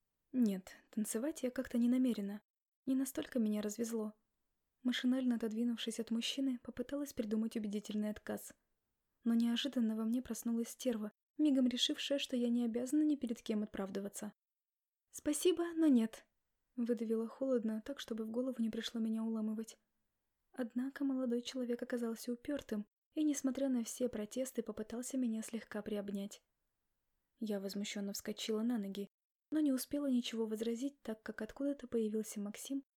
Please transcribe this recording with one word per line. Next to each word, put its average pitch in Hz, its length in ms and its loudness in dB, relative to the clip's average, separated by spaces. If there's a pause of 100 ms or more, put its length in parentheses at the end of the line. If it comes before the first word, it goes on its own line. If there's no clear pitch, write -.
(320)
Нет, 208 440 2 (140)
танцевать 226 540 -2
я 247 80 0
как-то 254 260 -2
не 240 100 6
намерена. 226 540 2 (460)
Не 262 80 2
настолько 269 440 0
меня 214 220 2
развезло. 214 520 -2 (680)
Машинально 247 540 2
отодвинувшись 226 640 0
от 226 100 -4
мужчины, 247 540 0
попыталась 277 500 -6
придумать 220 420 0
убедительный 208 540 -4
отказ. - 440 -8 (720)
Но 233 120 4
неожиданно 233 600 2
во 220 80 -2
мне 233 180 0
проснулась 233 480 -2
стерва, 214 420 -2 (260)
мигом 269 300 6
решившая, 277 520 2
что - 160 -4
я 240 140 2
не 240 160 4
обязана 254 380 2
ни 302 120 6
перед 233 260 -4
кем 214 220 0
оправдываться. 196 720 -4 (760)
«Спасибо, 339 520 2 (120)
но 320 120 6
нет», — 233 380 4 (500)
выдавила 226 520 0
холодно, 220 580 0
так, 277 140 -8
чтобы 220 260 -6
в 220 60 -8
голову 247 280 -2
не 226 100 2
пришло 226 300 -4
меня 220 240 0
уламывать. 220 540 -4 (760)
Однако 254 520 -4
молодой 254 360 2
человек 240 400 -2
оказался 240 520 -2
упертым 240 520 -4 (280)
и, 311 100 0
несмотря 277 460 2
на 247 140 2
все 240 260 -2
протесты, 226 520 -4
попытался 226 560 -6
меня 220 240 0
слегка 214 400 -6
приобнять. 202 600 -6 (960)
Я 208 200 0
возмущенно 202 540 -4
вскочила 214 480 -2
на 240 160 2
ноги, 196 320 -4 (420)
но 302 80 4
не 294 120 6
успела 285 360 0
ничего 240 380 2
возразить, 226 560 -2
так 220 220 -6
как - 180 -8
откуда-то 277 460 -2
появился 220 520 0
Максим 208 440 -6 (140)